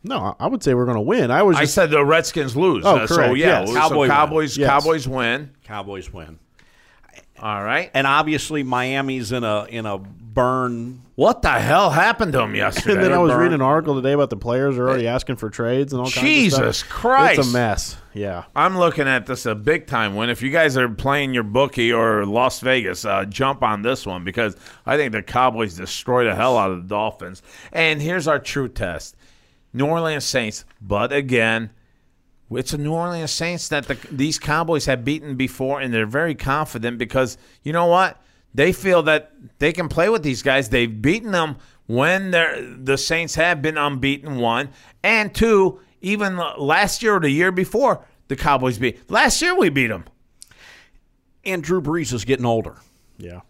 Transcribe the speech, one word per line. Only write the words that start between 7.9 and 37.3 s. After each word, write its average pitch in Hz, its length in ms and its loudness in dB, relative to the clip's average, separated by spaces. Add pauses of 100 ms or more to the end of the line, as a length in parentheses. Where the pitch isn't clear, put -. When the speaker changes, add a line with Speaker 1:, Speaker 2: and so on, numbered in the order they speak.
Speaker 3:
And 139 100 2
obviously 147 600 0
Miami's 131 680 -2
in 123 140 -2
a, 104 220 0
in 113 200 -10
a 101 120 -4
burn. 120 1040 -2 (120)
Speaker 2:
What 202 280 2
the 170 80 2
hell 143 400 4
happened 185 420 2
to 131 80 2
him 107 160 -2
yesterday? 104 380 0
Speaker 1:
<laughs> - 20 4
And 190 80 2
then 185 80 4
I 180 60 4
was 170 120 6
Speaker 3:
Burn. 127 120 4
Speaker 1:
reading 175 120 4
an 139 80 0
article 151 320 2
today 131 160 0
about 143 200 2
the 117 60 -4
players 127 400 0
are 123 120 0
already 131 180 0
asking 127 300 -2
for 110 140 -6
trades 127 420 -2
and 127 80 -4
all 127 100 -4
kinds 127 160 0
Speaker 2:
Jesus 240 340 4
Speaker 1:
of 113 140 0
stuff. - 160 -8
Speaker 2:
Christ. 254 480 4
Speaker 1:
It's 135 100 2
a 120 40 -2
mess. 120 440 -2 (160)
Yeah. 98 300 -6 (140)
Speaker 2:
I'm 180 200 2
looking 165 300 2
at 127 200 0
this 127 200 -6
a 113 80 0
big 120 320 -2
time 107 300 -2
win. 113 140 -2
If 113 120 -4
you 131 80 -4
guys 151 260 2
are 127 120 2
playing 135 440 -2
your 123 120 -2
bookie 120 480 0
or 113 340 2
Las 120 320 0
Vegas, 117 460 -2
uh, 98 220 0
jump 131 360 -4
on 107 200 -2
this 127 220 -4
one 90 200 -8
because 95 320 -4 (280)
I 135 120 0
think 143 160 -2
the 107 100 -6
Cowboys 113 540 0
destroy 123 480 -2
the 107 100 0
hell 120 240 2
out 98 140 0
of 90 100 -8
the 92 60 -16
Dolphins. 101 520 -6 (320)
And 156 300 0
here's 165 240 -4
our 147 140 2
true 139 280 -6
test. - 460 -8 (600)
New 131 120 0
Orleans 156 400 -2
Saints, 113 400 -4 (160)
but 104 320 -2
again, 113 560 0 (800)
it's 131 240 -6
a - 20 -6
New 147 160 -4
Orleans 165 380 -4
Saints 170 380 -6
that 143 180 -4
the, 139 100 -4 (140)
these 143 280 -2
Cowboys 156 460 0
have 127 180 -2
beaten 147 320 -4
before, 131 460 -4
and 127 140 -4
they're 110 100 0
very 143 300 -2
confident 127 640 -4
because, 120 400 -2 (240)